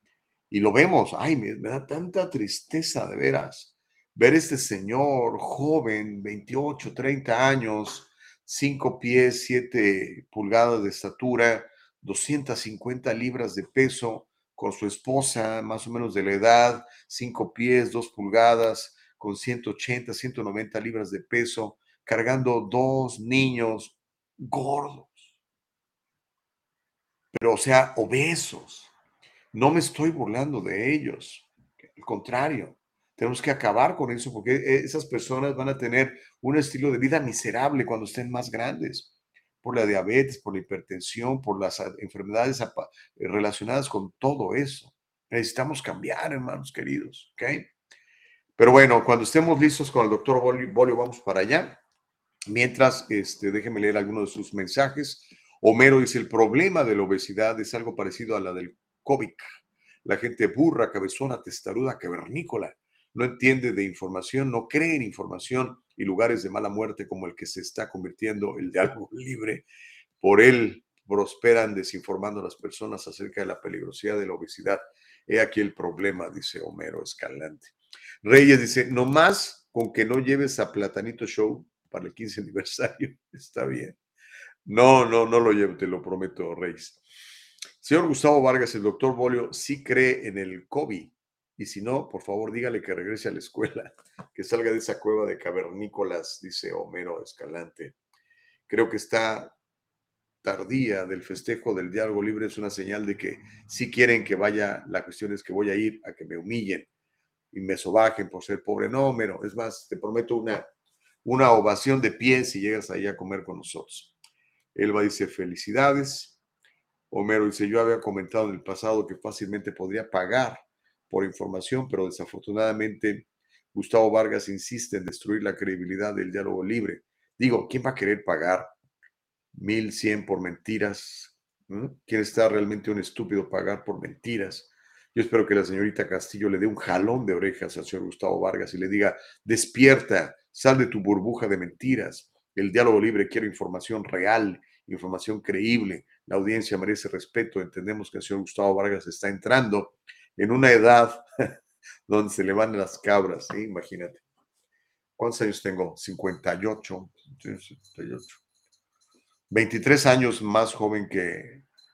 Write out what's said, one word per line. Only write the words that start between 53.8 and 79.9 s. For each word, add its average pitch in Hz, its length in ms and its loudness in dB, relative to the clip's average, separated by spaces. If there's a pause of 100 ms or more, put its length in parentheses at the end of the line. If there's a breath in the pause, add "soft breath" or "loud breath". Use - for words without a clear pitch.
algunos 101 320 -4
de - 40 -16
sus 101 200 -12
mensajes. 135 720 -4 (360 soft breath)
Homero 131 380 8
dice, 123 200 0
El 113 80 -6
problema 139 560 4
de 110 120 2
la 101 80 2
obesidad 101 560 0
es 104 140 -8
algo 117 220 -8
parecido 107 400 -6
a 98 40 -2
la 92 140 -6
del 90 240 -12 (260)
covid. 123 280 -2 (720 soft breath)
La 98 140 -2
gente 117 300 0
burra, 120 440 2
cabezona, 113 500 -6
testaruda, 117 560 -6
cavernícola, 90 760 -8 (420)
no 120 100 -2
entiende 123 480 2
de 98 100 -2
información, 95 680 -6
no 117 160 -4
cree 160 280 0
en 139 60 -2
información 104 800 -6 (180)
y 104 80 -6
lugares 110 380 2
de 95 80 -8
mala 104 180 -4
muerte 104 380 -8
como 92 180 -10
el 87 80 -10
que - 140 -16
se - 140 -12
está 107 280 -10
convirtiendo 101 680 -6
el 90 120 -8
diálogo 98 380 0
<laughs> - 40 -20
libre. 123 520 -8 (540 loud breath)
Por 101 220 8
él 120 440 6 (220)
prosperan 107 640 2
desinformando 98 680 -6
a - 20 -10
las 87 120 -12
personas 104 520 -12
acerca 101 340 -10
de 95 60 -6
la 92 120 -10
peligrosidad 90 600 -6
de 98 80 -4
la 92 60 -6
obesidad. 90 460 -4 (460 soft breath)
He 107 140 2
aquí 107 220 2
el 101 120 -2
problema, 90 560 -6
dice - 320 -12
Homero - 420 -12
Escalante. - 640 -14 (520 loud breath)
Reyes 135 400 10
dice, 120 300 0
"Nomás 143 800 2
con 117 200 -2